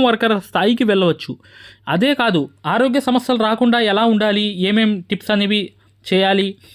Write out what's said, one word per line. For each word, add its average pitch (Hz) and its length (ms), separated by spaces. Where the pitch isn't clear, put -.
వర్కర్ 226 280
స్థాయికి 233 440
వెళ్ళవచ్చు. 180 420
అదే 233 160
కాదు, 202 200
ఆరోగ్య 262 340
సమస్యలు 247 380
రాకుండా 233 320
ఎలా 208 220
ఉండాలి, 208 320
ఏమేం 214 240
టిప్స్ 208 260
అనేవి 202 260
చేయాలి, 190 380